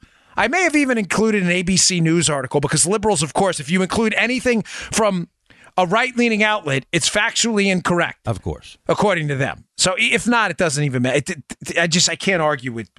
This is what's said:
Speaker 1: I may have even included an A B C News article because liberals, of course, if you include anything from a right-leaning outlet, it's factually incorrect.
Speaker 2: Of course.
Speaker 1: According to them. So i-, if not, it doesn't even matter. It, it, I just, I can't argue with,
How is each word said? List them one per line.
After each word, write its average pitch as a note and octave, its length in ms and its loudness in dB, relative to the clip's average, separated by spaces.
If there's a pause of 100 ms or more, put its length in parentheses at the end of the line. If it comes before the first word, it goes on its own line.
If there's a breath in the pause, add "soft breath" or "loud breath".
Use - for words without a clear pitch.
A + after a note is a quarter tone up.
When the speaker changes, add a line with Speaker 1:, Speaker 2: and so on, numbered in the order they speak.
(360 soft breath)
Speaker 1:
I G#3 120 2
may E4+ 160 0
have D#4+ 120 2
even C4 240 2
included G#3+ 420 0
an F3+ 80 0
A F3+ 140 0
B F3+ 140 0
C F3+ 220 2
News E3 300 2
article C#3 300 -2
because C#3+ 260 0
liberals, G3+ 380 0
of D#3 100 -6
course, F#3 260 0
if C#3 120 -6
you F#3 100 2
include G#3+ 340 0
anything A#3 480 0
from G3 680 -2 (480 loud breath)
a F#3 100 4
right-leaning A#3 560 2
outlet, D3 480 -2
it's - 180 0
factually G#3 640 0
incorrect. F3 560 0
Speaker 2:
Of G#2+ 160 -4
course. - 340 -10 (100)
Speaker 1:
According E3+ 420 0
to C#3+ 60 -2
them. B2+ 300 -4 (120)
So F#3 160 0
i-, A3+ 200 0
if G3+ 140 0
not, A3 240 2
it D#3 60 -8
doesn't D3+ 260 0
even C3 200 0
matter. C3 140 2
It, D3 120 -2
it, - 500 -8
I F3 80 2
just, E3+ 220 2
I E3 60 -4
can't F#3 260 0
argue C#3 300 -2
with, A2+ 260 -10